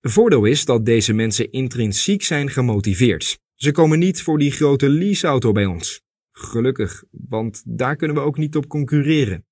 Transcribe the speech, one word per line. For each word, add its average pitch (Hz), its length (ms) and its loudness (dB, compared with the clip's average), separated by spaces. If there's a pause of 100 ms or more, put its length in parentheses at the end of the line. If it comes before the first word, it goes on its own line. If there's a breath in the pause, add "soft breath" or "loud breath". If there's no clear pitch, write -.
Het 123 120 -6
voordeel 185 320 4
is 131 200 2
dat 117 200 2
deze 113 280 2
mensen 110 380 -2
intrinsiek 120 720 -2
zijn 143 280 -2
gemotiveerd. 107 880 0 (160)
Ze 147 180 -2
komen 156 260 4
niet 180 240 0
voor 156 160 0
die 143 120 2
grote 139 380 2
leaseauto 147 640 2
bij 98 140 2
ons. - 360 -8 (300)
Gelukkig, 117 800 -4
want 110 560 -8
daar 127 300 -4
kunnen 151 200 -4
we 143 60 -2
ook 147 160 -2
niet 151 180 -4
op 147 100 -2
concurreren. 143 840 0